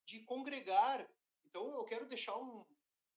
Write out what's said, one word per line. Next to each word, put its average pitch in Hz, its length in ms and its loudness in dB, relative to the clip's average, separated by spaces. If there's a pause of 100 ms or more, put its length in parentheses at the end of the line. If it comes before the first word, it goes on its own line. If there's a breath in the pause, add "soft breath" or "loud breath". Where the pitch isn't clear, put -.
de 220 200 -12
congregar. 254 840 4 (360)
Então, - 280 -6
eu 160 120 -2
quero 156 200 -4
deixar - 320 -4
um, 240 280 -8 (520)